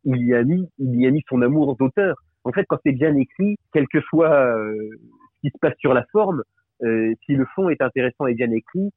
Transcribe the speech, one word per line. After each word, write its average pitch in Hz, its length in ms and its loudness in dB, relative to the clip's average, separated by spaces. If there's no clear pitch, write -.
il 127 200 -2
y 123 80 2
a 120 100 2
mis, 175 240 0
il 127 220 -2
y 131 60 4
a 131 40 4
mis 151 180 0
son 123 120 0
amour 139 360 0
d'auteur. 156 380 0
En 123 60 -4
fait, 202 160 -2
quand 156 180 -2
c'est 151 80 2
bien 147 220 0
écrit, 185 400 -2
quel 143 140 0
que 151 140 -2
soit, 160 320 2
euh, 113 420 0
ce - 60 -18
qui 143 80 -4
se - 100 -10
passe 151 200 0
sur 131 140 2
la 120 180 2
forme, 190 300 0
euh, 113 300 0
si 143 100 0
le 131 100 2
fond 190 140 0
est 147 120 -2
intéressant 131 460 -2
et 123 60 0
bien 117 180 -2
écrit 180 460 -4